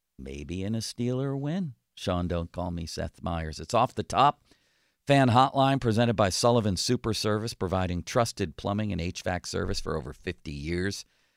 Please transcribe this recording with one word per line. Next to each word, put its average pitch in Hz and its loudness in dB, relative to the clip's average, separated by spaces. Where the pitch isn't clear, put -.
Maybe 71 -8
in 107 -2
a 117 -2
Steeler 127 -4
win. 151 -4
Sean, 90 0
don't 85 -2
call 87 -4
me 85 -6
Seth - -8
Meyers. 80 -4
It's 82 -6
Off 120 2
the 104 -2
Top. 123 2
Fan 139 6
Hotline 135 4
presented 117 4
by 101 4
Sullivan 107 4
Super 117 0
Service, 107 -2
providing 90 -2
trusted 104 -2
plumbing 101 -2
and 87 -4
H 85 -6
vac 90 -4
service 92 -2
for - -4
over 73 -6
fifty - -10
years. 85 -4